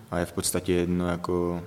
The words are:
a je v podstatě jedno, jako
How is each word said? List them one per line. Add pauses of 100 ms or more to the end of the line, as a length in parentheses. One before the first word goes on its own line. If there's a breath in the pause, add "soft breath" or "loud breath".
(100)
a
je
v
podstatě
jedno,
jako